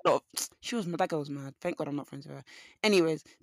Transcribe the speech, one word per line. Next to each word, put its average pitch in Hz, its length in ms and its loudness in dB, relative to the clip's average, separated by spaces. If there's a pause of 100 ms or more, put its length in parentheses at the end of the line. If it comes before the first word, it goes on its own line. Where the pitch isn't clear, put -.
a - 40 4
lot 139 140 4 (140)
of, - 120 -4 (120)
she - 160 -6
was, 202 100 -2
that 175 220 -2
girl 165 100 -2
was 143 120 -6
mad. 139 300 -10
Thank 175 160 -4
God 147 120 -4
I'm 143 80 -4
not 135 100 -8
friends 139 200 -14
with 143 100 -14
her. 139 80 -16 (380)
Anyways, 165 420 4 (180)